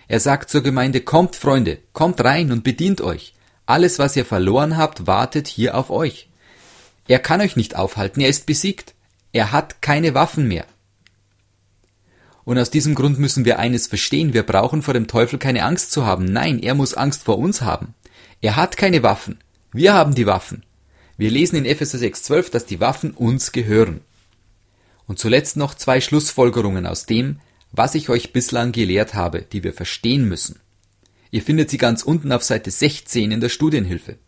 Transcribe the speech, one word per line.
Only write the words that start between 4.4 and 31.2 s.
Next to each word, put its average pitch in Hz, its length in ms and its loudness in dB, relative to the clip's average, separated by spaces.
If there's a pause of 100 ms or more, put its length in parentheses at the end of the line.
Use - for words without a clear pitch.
habt, 151 300 -2
wartet 117 400 0
hier - 300 -2
auf 131 140 -2
euch.“ 143 380 -4 (800)
Er 127 100 6
kann 165 220 0
euch 202 160 0
nicht - 200 -2
aufhalten, 98 440 -4
er 135 80 2
ist - 180 0
besiegt. - 480 -4 (380)
Er 107 200 0
hat 147 300 -2
keine 151 320 0
Waffen 147 320 2
mehr. 90 200 -2 (1800)
Und 123 140 0
aus 120 120 0
diesem 151 240 2
Grund 131 240 2
müssen 139 260 0
wir 117 140 2
eines 120 280 0
verstehen, 143 480 -2
wir 113 80 2
brauchen 123 400 0
vor 139 120 -2
dem 113 120 0
Teufel 117 320 0
keine 123 240 -2
Angst 147 300 0
zu 139 120 0
haben. 92 200 0
Nein, 120 340 0
er 120 160 -2
muss 143 200 0
Angst - 280 -2
vor 104 160 0
uns 165 240 -2
haben. 113 320 -4 (460)
Er 107 160 0
hat 170 200 0
keine 180 260 2
Waffen. - 360 0 (340)
Wir 175 220 6
haben 151 200 4
die 120 120 2
Waffen. 95 380 -2 (520)
Wir 107 140 0
lesen 170 260 2
in 143 80 0
Epheser 143 340 -2
sechs 117 260 -4
zwölf, 170 260 0
dass - 160 -4
die 90 140 -8
Waffen 127 320 -2
uns 123 400 -2
gehören. 107 480 2 (1080)
Und 98 120 -8
zuletzt 127 380 2
noch 143 180 -4
zwei 131 260 0
Schlussfolgerungen 120 840 0
aus 87 200 -8
dem, 131 340 -2 (300)
was 123 240 0
ich 151 140 -4
euch 120 240 0
bislang 120 400 0
gelehrt 107 420 0
habe, 87 280 -4
die 98 200 -10
wir 90 100 -6
verstehen 120 560 -2
müssen. - 320 -6 (720)